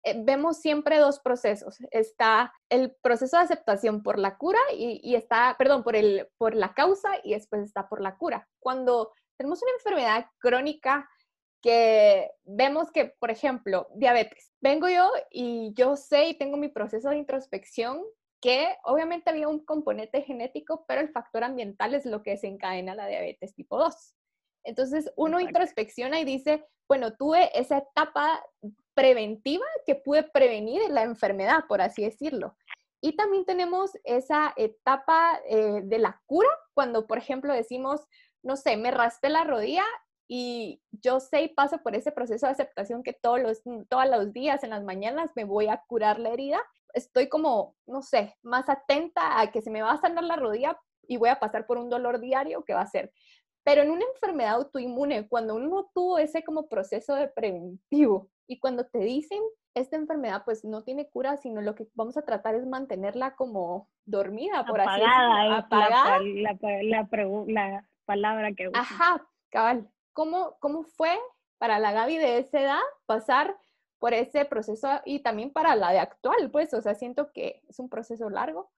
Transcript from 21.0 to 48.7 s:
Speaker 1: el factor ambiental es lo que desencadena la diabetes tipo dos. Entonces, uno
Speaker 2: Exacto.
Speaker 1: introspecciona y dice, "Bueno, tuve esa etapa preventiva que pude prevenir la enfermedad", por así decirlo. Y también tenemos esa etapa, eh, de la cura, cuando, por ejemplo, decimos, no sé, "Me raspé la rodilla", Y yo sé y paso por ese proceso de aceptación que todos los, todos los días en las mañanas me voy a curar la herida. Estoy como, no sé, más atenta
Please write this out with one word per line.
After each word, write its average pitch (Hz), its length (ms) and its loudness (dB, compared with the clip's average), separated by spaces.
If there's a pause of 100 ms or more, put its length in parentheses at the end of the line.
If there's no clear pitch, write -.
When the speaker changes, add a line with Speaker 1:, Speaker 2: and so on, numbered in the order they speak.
Speaker 1:
el 302 80 -4
factor 233 340 -6
ambiental 233 520 -4
es 277 100 -4
lo 214 180 -6
que 202 80 -6
desencadena 190 640 -8
la 208 120 -10
diabetes - 480 -8
tipo - 220 -8
dos. - 380 -4 (480)
Entonces, 269 520 -4
uno 320 220 0
Speaker 2:
Exacto. 339 220 0
Speaker 1:
introspecciona 262 600 -4
y 320 60 -2
dice, 277 400 -2 (220)
"Bueno, 240 280 0
tuve 311 440 4
esa 262 200 0
etapa 302 640 -2 (500)
preventiva 262 720 2 (200)
que 277 100 2
pude 285 280 2
prevenir 247 680 2
la 269 140 2
enfermedad", 226 640 2
por 202 140 2
así 202 220 -2
decirlo. 262 520 -6 (460)
Y 302 140 -2
también 392 300 0
tenemos 370 460 -2 (120)
esa 294 540 0
etapa, 277 880 2
eh, 214 360 2
de 208 160 -2
la - 260 0
cura, 370 240 4 (240)
cuando, 233 340 0
por 226 120 -2
ejemplo, 277 340 -4
decimos, 254 480 -4 (400)
no 262 140 -4
sé, 269 220 0
"Me 226 140 -2
raspé 240 380 0
la 320 140 2
rodilla", 277 400 0 (440)
Y 240 540 -8 (100)
yo 254 280 0
sé 285 240 0
y 320 60 -4
paso 294 340 0
por 208 120 -4
ese 294 160 -2
proceso 240 360 -4
de 269 60 0
aceptación 240 500 -6
que 247 100 -8
todos 240 260 0
los, 220 220 -2 (280)
todos 262 200 2
los 208 240 2
días 285 300 -2
en 233 80 -10
las 208 120 -8
mañanas 220 520 -6
me 233 100 -6
voy 208 220 0
a 214 200 -2
curar 214 320 0
la 226 100 -4
herida. 277 300 -4 (340)
Estoy 254 360 0
como, 294 460 0 (100)
no 262 160 -10
sé, 220 400 -2
más 247 280 -2
atenta 302 720 0